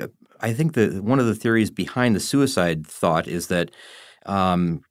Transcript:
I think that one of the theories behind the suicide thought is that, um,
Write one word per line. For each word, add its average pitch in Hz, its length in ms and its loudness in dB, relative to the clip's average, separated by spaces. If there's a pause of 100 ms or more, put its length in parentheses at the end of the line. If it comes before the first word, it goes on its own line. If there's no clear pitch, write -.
(400)
I 113 120 -2
think 147 220 -2
that 98 280 2
one 120 160 2
of 123 80 4
the 110 80 2
theories 113 380 2
behind 120 420 0
the 92 60 0
suicide 90 640 0
thought 82 400 -2
is 85 220 -8
that, 87 240 -2 (540)
um, 90 640 0